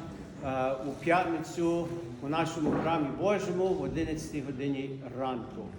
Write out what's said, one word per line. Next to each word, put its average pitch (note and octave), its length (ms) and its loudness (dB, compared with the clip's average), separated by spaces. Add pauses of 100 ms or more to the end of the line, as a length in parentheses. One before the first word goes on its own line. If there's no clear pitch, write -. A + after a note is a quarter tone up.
(440)
е, C3 280 2
у C#3 320 -4
п'ятницю E3+ 840 2 (340)
у C#3 60 -4
нашому D#3 420 2
храмі D#3 360 2 (140)
Божому F#3 480 4
в E3+ 140 2
одинадцятій D#3 580 -2
годині C3+ 500 -2 (280)
ранку. B2 440 -4 (160)